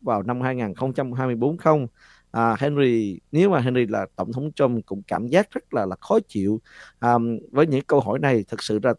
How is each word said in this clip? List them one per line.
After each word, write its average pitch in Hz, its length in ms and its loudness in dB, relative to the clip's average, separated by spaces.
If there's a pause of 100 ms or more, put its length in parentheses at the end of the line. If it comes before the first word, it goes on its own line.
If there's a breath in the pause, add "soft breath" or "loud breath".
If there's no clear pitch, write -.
vào 107 220 0
năm 123 180 -4
hai 127 140 -2
nghìn 110 200 -4
không 131 180 -4
trăm 127 200 -4
hai 131 140 -2
mươi 120 100 -2
bốn 143 200 0
không? 151 300 2 (440 soft breath)
À, 113 280 2
Henry, 123 600 0 (140)
nếu 180 180 4
mà 151 100 2
Henry 127 260 0
là 101 200 -4 (100)
tổng 92 160 -6
thống 143 200 -6
Trump 120 340 0
cũng 98 160 -10
cảm 101 260 -4
giác 180 220 0
rất - 240 -10
là, 104 120 0
là 90 140 -6
khó 220 180 0 (100)
chịu, 104 320 -2 (380 loud breath)
à, 120 160 4 (380)
với 143 140 4
những 139 180 0
câu 143 160 4
hỏi 107 180 -2
này. 131 300 2
Thực 110 140 -8
sự 107 160 -2
ra 117 200 2